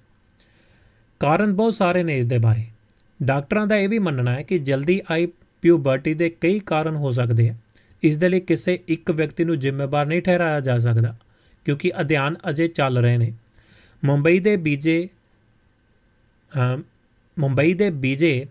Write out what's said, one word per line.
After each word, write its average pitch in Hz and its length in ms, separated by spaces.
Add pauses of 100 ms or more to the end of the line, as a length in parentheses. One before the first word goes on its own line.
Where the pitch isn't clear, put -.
(1200)
ਕਾਰਨ 185 340
ਬਹੁਤ 220 200
ਸਾਰੇ 180 280
ਨੇ 156 160
ਇਸ 123 80
ਦੇ 120 120
ਬਾਰੇ। 113 260 (580)
ਡਾਕਟਰਾਂ 143 440
ਦਾ 214 100
ਇਹ 196 120
ਵੀ 226 100
ਮੰਨਣਾ 131 360
ਹੈ 139 80
ਕਿ 180 160
ਜਲਦੀ 143 420 (100)
ਆਈ 165 160 (360)
ਪਿਊਬਰਟੀ 147 520
ਦੇ 165 160
ਕਈ 175 280
ਕਾਰਨ 160 380
ਹੋ 143 140
ਸਕਦੇ 117 380
ਆ। 113 60 (480)
ਇਸ 151 140
ਦੇ 175 120
ਲਈ 180 120
ਕਿਸੇ 180 380 (100)
ਇੱਕ 160 220
ਵਿਅਕਤੀ 156 340
ਨੂੰ 165 140
ਜ਼ਿੰਮੇਵਾਰ 139 480
ਨਹੀਂ 170 160
ਠਹਿਰਾਇਆ 170 380
ਜਾ 127 180
ਸਕਦਾ, 117 380 (480)
ਕਿਉਂਕਿ 151 360
ਅਧਿਐਨ 147 340 (140)
ਅਜੇ 165 200
ਚੱਲ 135 300
ਰਹੇ 120 200
ਨੇ। 113 140 (720)
ਮੁੰਬਈ 147 340
ਦੇ 208 180
ਬੀਜੇ, 165 520 (1500)
ਅ, 127 240 (580)
ਮੁੰਬਈ 143 360
ਦੇ 175 160
ਬੀਜੇ 139 600